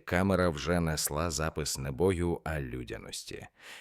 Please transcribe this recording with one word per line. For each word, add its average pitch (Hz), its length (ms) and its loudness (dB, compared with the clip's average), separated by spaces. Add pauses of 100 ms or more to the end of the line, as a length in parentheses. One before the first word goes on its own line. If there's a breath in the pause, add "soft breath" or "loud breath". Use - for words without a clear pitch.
камера 90 440 4
вже 76 300 2
несла 80 520 0
запис 78 460 -2
не 67 140 -4
бою, 87 520 2
а 78 180 -2
людяності. 60 880 -8 (340 loud breath)